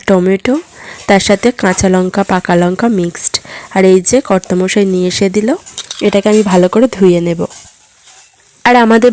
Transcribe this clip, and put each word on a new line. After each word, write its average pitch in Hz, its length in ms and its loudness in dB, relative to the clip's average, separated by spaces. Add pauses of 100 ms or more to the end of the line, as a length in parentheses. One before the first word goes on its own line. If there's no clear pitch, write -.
টমেটো, 190 460 0 (560)
তার 196 180 2
সাথে 202 200 0 (140)
কাঁচা 190 340 0
লঙ্কা, 185 360 -2
পাকা 180 300 -2
লঙ্কা 185 260 -2 (100)
মিক্সড। 175 360 -4 (420)
আর 190 160 2
এই 185 80 4 (100)
যে 247 80 2 (120)
কর্তামশাই 185 640 -2
নিয়ে 180 200 -2
এসে 196 220 -2
দিল, 214 140 0 (580)
এটাকে 202 260 0
আমি 214 80 4 (100)
ভালো 180 220 4
করে 233 120 2 (100)
ধুয়ে 185 320 2
নেব। 170 140 -4 (1300)
আর 247 80 4 (100)
আমাদের 226 280 4